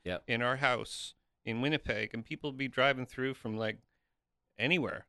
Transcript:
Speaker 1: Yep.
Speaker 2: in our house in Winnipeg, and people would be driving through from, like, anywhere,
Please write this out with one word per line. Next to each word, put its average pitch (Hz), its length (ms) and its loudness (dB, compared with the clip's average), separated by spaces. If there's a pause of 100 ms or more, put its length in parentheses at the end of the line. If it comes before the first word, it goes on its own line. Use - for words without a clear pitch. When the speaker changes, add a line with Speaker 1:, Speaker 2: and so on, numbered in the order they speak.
Speaker 1:
Yep. 90 220 -2
Speaker 2:
in 117 160 2
our 123 140 2
house 123 580 0 (320)
in 113 160 -2
Winnipeg, 123 500 0
and 113 140 -8
people 151 240 -6
would 131 80 -8
be 135 100 -2
driving 127 380 2
through 131 280 -4
from, 110 220 -6
like, 110 220 -2 (800)
anywhere, 135 520 2